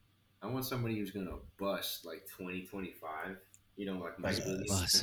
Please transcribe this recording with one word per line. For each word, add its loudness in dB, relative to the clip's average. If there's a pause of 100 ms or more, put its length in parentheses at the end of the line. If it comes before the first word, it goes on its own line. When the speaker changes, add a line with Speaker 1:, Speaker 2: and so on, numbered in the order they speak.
(440)
Speaker 1:
I -4
want 0
somebody 0
who's -2
gonna -4 (200)
bust, 0
like, -10
twenty, -6
twenty-five. -6 (400)
You -2
know, 0
like -6
Mike 2
Speaker 2:
Bust. 2
Speaker 1:
Williams 0
Speaker 3:
Bust. 8